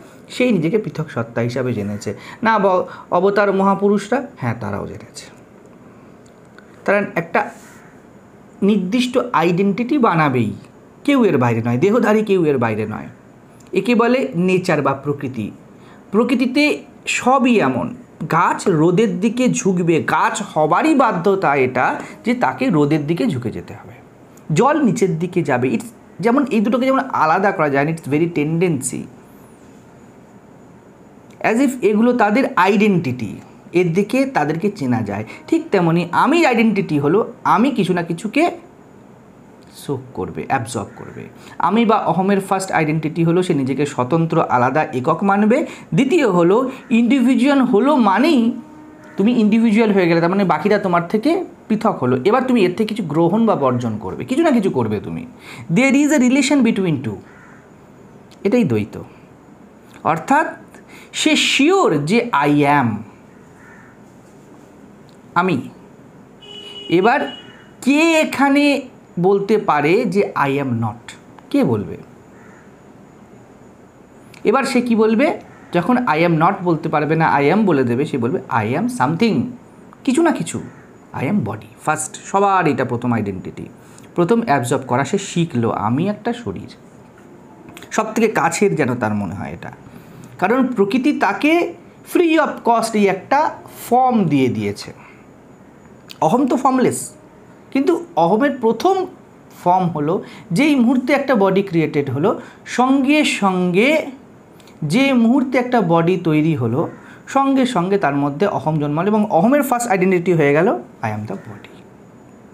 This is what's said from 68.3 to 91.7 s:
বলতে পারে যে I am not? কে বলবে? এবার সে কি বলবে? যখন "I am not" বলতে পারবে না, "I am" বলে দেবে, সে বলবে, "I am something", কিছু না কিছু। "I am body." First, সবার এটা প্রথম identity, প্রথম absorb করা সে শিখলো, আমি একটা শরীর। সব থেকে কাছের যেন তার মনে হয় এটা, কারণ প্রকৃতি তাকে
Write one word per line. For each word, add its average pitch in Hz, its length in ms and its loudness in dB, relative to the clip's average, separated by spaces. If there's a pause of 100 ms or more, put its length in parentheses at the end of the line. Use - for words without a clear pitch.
বলতে 196 380 2
পারে 165 480 2
যে 190 280 -2 (120)
I 139 40 0
am 135 220 -2 (100)
not? 110 320 -8 (360)
কে 285 140 2
বলবে? 104 340 -2 (2500)
এবার 233 200 2
সে 240 180 0
কি 240 140 -2
বলবে? 220 440 0 (340)
যখন 175 240 0
"I 160 300 0
am 170 120 2
not" 175 140 4 (100)
বলতে 165 260 -2
পারবে 151 260 0
না, 143 240 2
"I 143 140 2
am" 214 120 2
বলে 147 180 2
দেবে, 120 220 0
সে - 120 -6
বলবে, 120 220 -2 (100)
"I 117 300 -2
am 233 80 -2
something", 165 540 0 (640)
কিছু 269 180 0
না 330 100 4
কিছু। 165 280 -6 (600)
"I 127 40 -4
am 180 100 -2
body." 110 300 -6 (200)
First, - 300 -4
সবার 196 520 0
এটা 131 180 0
প্রথম 120 280 -2
identity, 95 520 -6 (500)
প্রথম 226 300 2
absorb 135 420 0
করা 127 180 0
সে 196 120 -2
শিখলো, 165 540 -2
আমি 127 380 -2
একটা 208 240 -6
শরীর। 208 360 -10 (1200)
সব 220 220 -4
থেকে 220 140 2
কাছের 165 480 0
যেন 131 200 0
তার 104 180 -2
মনে 101 220 -4
হয় 71 140 -10
এটা, - 220 -14 (680)
কারণ 226 280 2
প্রকৃতি 240 460 0
তাকে 285 600 0 (400)